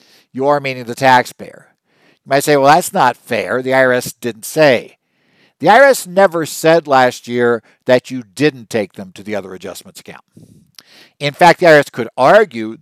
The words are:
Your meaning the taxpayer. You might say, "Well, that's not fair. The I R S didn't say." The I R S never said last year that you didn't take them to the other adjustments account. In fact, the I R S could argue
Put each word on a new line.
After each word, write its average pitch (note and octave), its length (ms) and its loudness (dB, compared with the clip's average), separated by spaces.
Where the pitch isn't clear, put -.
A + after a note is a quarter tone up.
Your C#3+ 260 0
meaning C3 260 -10
the A#2 100 -10
taxpayer. B2+ 840 0
You - 520 -20
might C3+ 140 0
say, D3+ 140 2
"Well, C#3 160 4
that's F3+ 180 0
not C3+ 240 0
fair. G#2+ 460 -6
The B2+ 120 -4
I C3 120 2
R B2+ 80 0
S B2 180 -4
didn't A2 340 -12
say." C#3+ 520 0
The D3+ 100 0
I A3 100 4
R C#4 60 6
S C4+ 200 0
never F3 400 0
said D#3+ 400 0
last C3 440 0
year A#2+ 340 -2
that B2+ 260 0
you B2+ 120 -12
didn't B2 460 -6
take G#2+ 240 -6
them G2 200 -20
to G2+ 100 -20
the G#2 120 -10
other F#2+ 180 -10
adjustments F#2 480 -18
account. - 240 -20
In C#3+ 140 -6
fact, E3+ 260 2
the F3+ 80 2
I D#3+ 60 6
R D3+ 60 6
S C#3 100 -2
could A#2 280 -10
argue B2+ 640 0